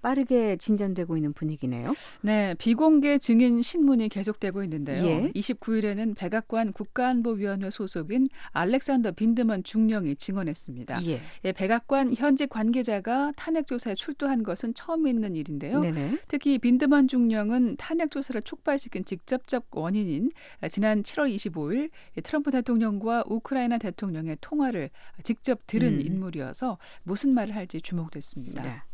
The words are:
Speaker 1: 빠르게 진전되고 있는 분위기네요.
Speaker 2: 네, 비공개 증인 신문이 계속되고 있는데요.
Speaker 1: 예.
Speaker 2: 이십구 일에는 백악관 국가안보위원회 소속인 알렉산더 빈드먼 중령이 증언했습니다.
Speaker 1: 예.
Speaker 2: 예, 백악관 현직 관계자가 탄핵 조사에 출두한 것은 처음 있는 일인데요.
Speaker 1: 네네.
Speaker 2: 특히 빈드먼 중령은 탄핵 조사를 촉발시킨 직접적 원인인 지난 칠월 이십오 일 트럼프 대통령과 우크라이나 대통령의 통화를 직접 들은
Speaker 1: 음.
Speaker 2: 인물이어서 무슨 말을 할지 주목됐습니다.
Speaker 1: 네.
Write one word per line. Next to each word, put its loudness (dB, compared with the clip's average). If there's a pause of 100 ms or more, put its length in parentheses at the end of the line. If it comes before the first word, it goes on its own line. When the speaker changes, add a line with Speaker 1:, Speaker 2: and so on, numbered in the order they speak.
Speaker 1:
빠르게 2
진전되고 0
있는 0
분위기네요. -4 (260)
Speaker 2:
네, 2
비공개 6
증인 6
신문이 4
계속되고 -4
있는데요. -2
Speaker 1:
예. 2
Speaker 2:
이십구 -2
일에는 0
백악관 -2
국가안보위원회 0
소속인 0 (240)
알렉산더 2
빈드먼 2
중령이 2
증언했습니다. -4
Speaker 1:
예. -2 (240)
Speaker 2:
예, 0
백악관 0
현직 2
관계자가 0
탄핵 -2
조사에 -4
출두한 -2
것은 -4
처음 0
있는 0
일인데요. -2
Speaker 1:
네네. 0
Speaker 2:
특히 2
빈드먼 6
중령은 2
탄핵 -2
조사를 -4
촉발시킨 -4
직접적 -4
원인인 0 (380)
지난 2
칠월 0
이십오 -4
일 0 (320)
트럼프 -2
대통령과 2
우크라이나 0
대통령의 -4
통화를 -2 (320)
직접 0
들은 2
Speaker 1:
음. 0
Speaker 2:
인물이어서 -4 (260)
무슨 0
말을 0
할지 -6
주목됐습니다. -6
Speaker 1:
네. -8 (120)